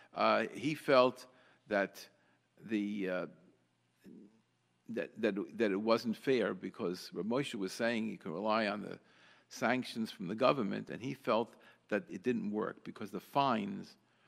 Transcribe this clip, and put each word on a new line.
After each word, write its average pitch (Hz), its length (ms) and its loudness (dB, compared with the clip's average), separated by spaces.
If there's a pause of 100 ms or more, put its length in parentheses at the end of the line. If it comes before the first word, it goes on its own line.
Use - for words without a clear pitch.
(160)
uh, 110 280 4 (100)
he 143 200 -2
felt 127 520 6 (420)
that 98 400 0 (640)
the, 104 400 0
uh, 87 160 -2 (1600)
that, 113 200 -4 (100)
that, 107 160 2 (220)
that 107 140 4
it 98 100 0
wasn't 113 340 2
fair 107 380 2
because 92 600 -6
Rav 92 120 -4
Moshe 127 300 -2
was 95 180 -4
saying 117 340 0
he 98 80 -6
could 90 160 -10
rely 107 360 2
on 101 140 -2
the 90 160 -10 (520)
sanctions 120 600 -2
from - 180 -10
the 98 80 -4
government, 110 540 2
and 80 120 -8
he 135 120 -6
felt 113 400 0 (360)
that 104 200 0
it 92 140 -10
didn't 110 280 0
work - 320 -4
because - 280 -12
the 101 80 -8
fines 104 760 -2 (300)